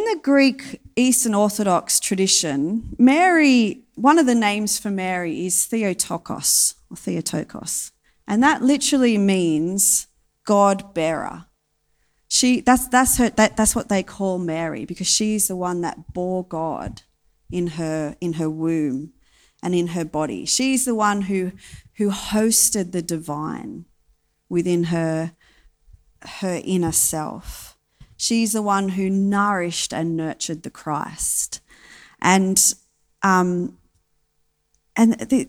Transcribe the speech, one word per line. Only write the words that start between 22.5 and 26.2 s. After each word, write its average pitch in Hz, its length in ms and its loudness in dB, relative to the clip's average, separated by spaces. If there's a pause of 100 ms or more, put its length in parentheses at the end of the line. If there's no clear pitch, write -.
the 180 100 -4
divine 160 840 -8 (640)
within 175 360 0
her, 165 480 -2 (880)